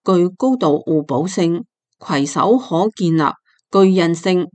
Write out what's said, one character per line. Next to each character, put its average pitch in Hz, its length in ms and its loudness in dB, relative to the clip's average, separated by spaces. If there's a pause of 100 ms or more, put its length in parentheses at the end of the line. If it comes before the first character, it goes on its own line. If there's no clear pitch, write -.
具 185 320 2
高 262 200 0
度 151 240 0
互 156 240 -2
補 147 240 -4
性， 175 360 -2 (400)
携 143 220 -2
手 190 320 0
可 202 380 -2
建 165 200 0
立 160 60 2 (500)
具 190 300 4
韌 165 140 0
性 180 380 -2